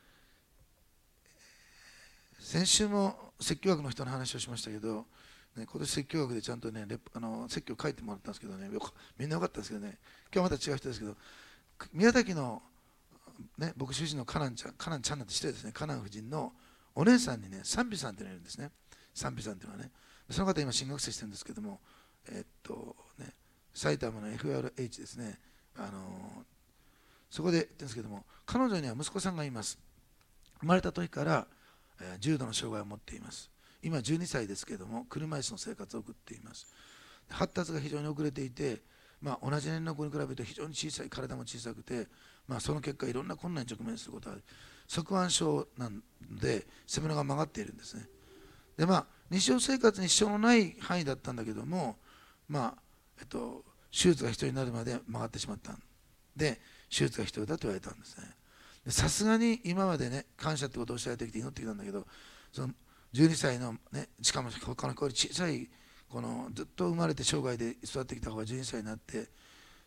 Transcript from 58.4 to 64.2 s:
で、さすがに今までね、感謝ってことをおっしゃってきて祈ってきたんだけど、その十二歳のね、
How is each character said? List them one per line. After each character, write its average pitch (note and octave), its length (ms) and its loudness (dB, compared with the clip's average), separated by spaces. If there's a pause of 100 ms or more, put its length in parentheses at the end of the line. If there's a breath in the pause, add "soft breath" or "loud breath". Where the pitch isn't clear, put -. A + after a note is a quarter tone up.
で、 B2 60 -2
さ - 180 6
す G3+ 160 4
が A3 120 8
に A3+ 260 6
今 F3+ 220 4
ま F3 120 4
で B2+ 120 2
ね、 C3 160 -4 (120)
感 D#3 200 0
謝 C3+ 100 -2
っ - 20 -2
て B2 100 -6
こ A#2 80 0
と B2 60 -2
を - 20 -2
お - 20 -4
っ - 20 -4
し - 80 -4
ゃ B2 60 0
っ A#2+ 40 -4
て A#2+ 100 -4
き A2+ 40 -10
て A2 80 -2
祈 A#2+ 80 -4
っ - 40 -6
て - 100 -8
き A#2 60 -4
た A2 60 -4
ん G2+ 40 -6
だ G2+ 60 -8
け G2+ 80 -6
ど、 G2 160 -6 (440 loud breath)
そ C3 140 -4
の B2+ 80 -4 (380 soft breath)
十 C#3 160 10
二 D#3+ 80 8
歳 B2 240 2
の A#2+ 180 -4 (140)
ね、 C#3+ 180 -6 (120)